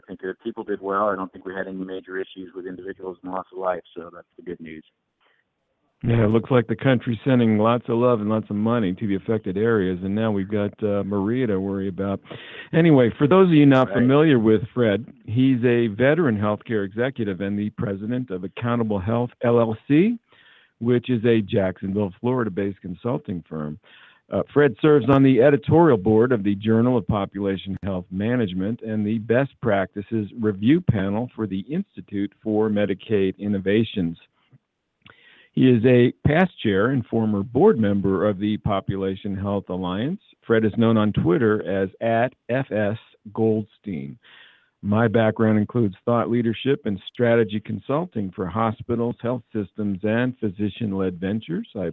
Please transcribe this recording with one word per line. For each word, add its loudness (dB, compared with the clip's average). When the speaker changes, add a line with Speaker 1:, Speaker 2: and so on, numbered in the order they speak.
Speaker 1:
think -14
that -10
people -8
did -8
well. -2
I -2
don't -8
think -20
we -12
had -10
any -10
major -12
issues -12
with -12
individuals -14
and -12
loss -8
of -16
life, -6
so -16
that's -20
the -20
good -14
news. -18
Speaker 2:
Yeah, 2
it 2
looks 0
like 2
the -4
country's 0
sending 2
lots 0
of 0
love 2
and -2
lots -2
of -4
money 0
to -6
the -2
affected -4
areas, 0
and -4
now -2
we've -4
got, -4
uh, -2
Maria -2
to -2
worry -4
about. -4
Anyway, 6
for 2
those 6
of 4
you 8
not 6
Speaker 1:
Right. -4
Speaker 2:
familiar 4
with 4
Fred, 0
he's 2
a 2
veteran 2
healthcare -2
executive -4
and -4
the -4
president -6
of -8
Accountable -4
Health, -4
L 4
L 0
C, 2
which 0
is 0
a 4
Jacksonville, -2
Florida-based -2
consulting -8
firm. -10
Uh, -2
Fred 4
serves 4
on 6
the 6
editorial 6
board 2
of 0
the 0
Journal 2
of -2
Population -4
Health -6
Management -4
and -4
the -2
Best -2
Practices -2
Review 0
Panel -2
for -4
the -6
Institute -8
for 0
Medicaid -2
Innovations. -2
He 4
is 4
a 6
past 2
chair 0
and -2
former -2
board 2
member 0
of 0
the -2
Population -4
Health -4
Alliance. -4
Fred 2
is -2
known 4
on 2
Twitter 2
as -2
at -2
F -4
S -2
Goldstein. -4
My 2
background 2
includes -2
thought 0
leadership -2
and -6
strategy 0
consulting -6
for -8
hospitals, -4
health -4
systems, -6
and -2
physician-led -4
ventures. -6
I -6